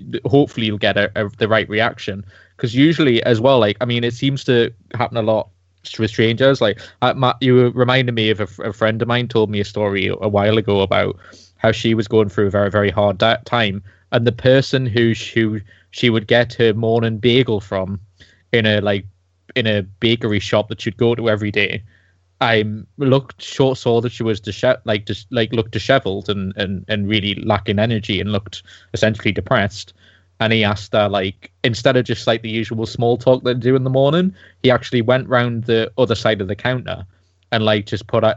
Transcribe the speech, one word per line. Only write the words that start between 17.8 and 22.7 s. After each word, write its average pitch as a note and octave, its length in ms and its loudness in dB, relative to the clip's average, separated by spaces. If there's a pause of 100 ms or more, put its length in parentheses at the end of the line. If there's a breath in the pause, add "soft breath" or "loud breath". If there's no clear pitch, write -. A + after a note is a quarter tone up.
in A#2 120 2
a, G#2+ 160 2
like, G2+ 260 -2 (500)
in A#2+ 100 0
a G#2 160 0
bakery A2+ 560 -2
shop G#2+ 300 0
that G#2+ 120 -10
she'd - 180 -6
go A#2 180 2
to A2+ 120 -2
every G#2+ 220 0
day, G2+ 320 -2 (600 soft breath)
I A2+ 240 2 (320)